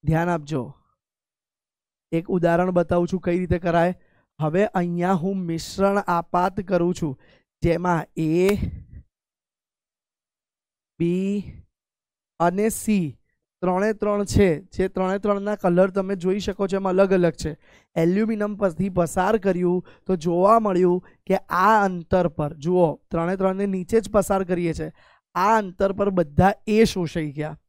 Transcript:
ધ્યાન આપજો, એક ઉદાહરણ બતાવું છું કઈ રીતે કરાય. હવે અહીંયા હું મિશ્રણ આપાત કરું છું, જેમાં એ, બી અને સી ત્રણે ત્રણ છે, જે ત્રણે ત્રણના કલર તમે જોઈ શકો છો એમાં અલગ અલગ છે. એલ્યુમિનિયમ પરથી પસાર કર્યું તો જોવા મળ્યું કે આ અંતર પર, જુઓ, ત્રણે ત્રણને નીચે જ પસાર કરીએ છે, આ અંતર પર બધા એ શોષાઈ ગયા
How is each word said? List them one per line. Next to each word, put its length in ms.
ધ્યાન 260
આપજો, 480
એક 160
ઉદાહરણ 440
બતાવું 360
છું 140
કઈ 180
રીતે 200
કરાય. 400
હવે 240
અહીંયા 480
હું 240
મિશ્રણ 600
આપાત 640
કરું 320
છું, 260
જેમાં 420
એ, 320
બી 440
અને 300
સી 500
ત્રણે 320
ત્રણ 300
છે, 380
જે 260
ત્રણે 320
ત્રણના 360
કલર 340
તમે 260
જોઈ 240
શકો 280
છો 80
એમાં 180
અલગ 200
અલગ 200
છે. 240
એલ્યુમિનિયમ 600
પરથી 340
પસાર 480
કર્યું 480
તો 80
જોવા 440
મળ્યું 440
કે 80
આ 480
અંતર 440
પર, 260
જુઓ, 460
ત્રણે 240
ત્રણને 300
નીચે 340
જ 120
પસાર 320
કરીએ 300
છે, 200
આ 220
અંતર 360
પર 160
બધા 440
એ 160
શોષાઈ 480
ગયા 380